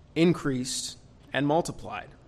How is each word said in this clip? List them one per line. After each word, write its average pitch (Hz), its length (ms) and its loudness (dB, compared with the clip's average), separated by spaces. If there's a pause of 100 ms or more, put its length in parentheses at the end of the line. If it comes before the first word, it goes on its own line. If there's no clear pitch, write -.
(140)
increased 147 800 0 (340)
and 135 160 0
multiplied. 143 640 -2 (200)